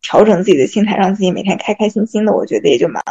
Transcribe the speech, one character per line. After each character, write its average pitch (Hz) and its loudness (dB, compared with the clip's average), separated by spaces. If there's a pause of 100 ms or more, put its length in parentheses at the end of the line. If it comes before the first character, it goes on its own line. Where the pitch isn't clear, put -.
调 180 2
整 190 2
自 202 2
己 147 4
的 131 2
心 214 0
态， 208 -2
让 190 0
自 208 -4
己 180 2
每 180 -6
天 196 -2
开 - -4
开 208 0
心 214 -2
心 214 -2
的， 214 2
我 - 0
觉 - -2
得 - -2
也 123 4
就 165 0
蛮 - -8